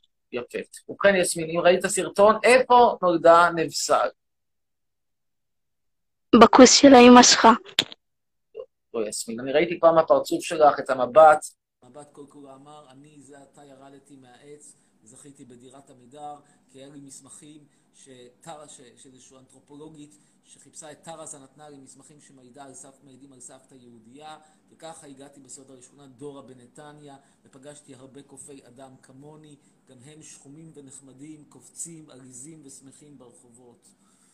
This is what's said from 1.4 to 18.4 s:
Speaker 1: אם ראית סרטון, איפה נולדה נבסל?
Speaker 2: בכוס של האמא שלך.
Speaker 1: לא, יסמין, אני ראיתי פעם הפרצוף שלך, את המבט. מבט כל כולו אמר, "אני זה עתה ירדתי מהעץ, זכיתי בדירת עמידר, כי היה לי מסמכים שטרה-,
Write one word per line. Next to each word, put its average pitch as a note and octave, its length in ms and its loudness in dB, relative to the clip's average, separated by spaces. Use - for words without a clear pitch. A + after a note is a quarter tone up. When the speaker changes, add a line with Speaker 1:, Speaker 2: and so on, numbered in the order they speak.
Speaker 1:
אם E3+ 100 -8
ראית F3+ 260 -2
סרטון, F#3+ 580 -2
איפה B3 580 2
נולדה E3+ 540 2
נבסל? D3 520 -6
Speaker 2:
בכוס A#3 300 6
של C#4 220 4
האמא B3 280 8
שלך. - 260 2
Speaker 1:
לא, A2 140 -12
יסמין, A2+ 320 -16
אני C3+ 120 -12
ראיתי E3 280 -6
פעם E3 180 0
הפרצוף D#3+ 460 -4
שלך, D#3 340 -2
את C3+ 120 -10
המבט. C3+ 480 2
מבט C#3+ 300 -20
כל C#3+ 160 -20
כולו C#3 260 -20
אמר, D3 360 -20
"אני D3 300 -20
זה C#3 220 -20
עתה D3 220 -20
ירדתי C#3 520 -20
מהעץ, C3 600 -20
זכיתי C3+ 400 -20
בדירת B2+ 460 -20
עמידר, C#3 440 -20
כי C3 80 -20
היה C3+ 100 -20
לי D3 120 -20
מסמכים C#3 680 -20
שטרה-, C#3 720 -20